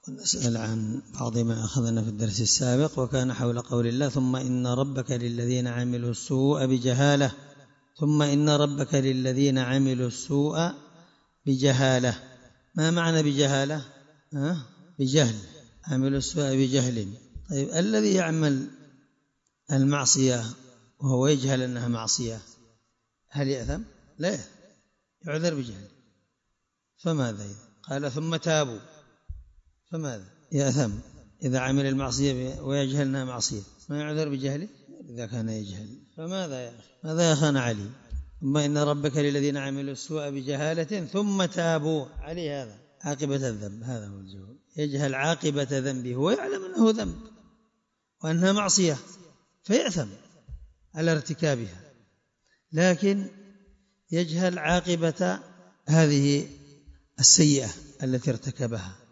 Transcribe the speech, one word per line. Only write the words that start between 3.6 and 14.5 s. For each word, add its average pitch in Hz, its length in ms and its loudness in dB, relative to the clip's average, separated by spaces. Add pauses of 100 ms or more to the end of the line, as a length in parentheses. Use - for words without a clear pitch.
قول 120 260 0
الله: 131 220 0
"ثم 127 260 0
إن 127 320 -2
ربك 131 440 -2
للذين 120 560 -2
عملوا 120 440 -2
السوء 135 540 2
بجهالة"، 131 680 4 (680)
"ثم 151 220 4
إن 147 280 4
ربك 147 460 2
للذين 131 600 2
عملوا 127 500 2
السوء 147 640 0 (760)
بجهالة". 131 760 4 (560)
ما 160 160 2
معنى 165 320 4
بجهالة؟ 139 600 2 (480)
ها؟ 143 320 -2 (340)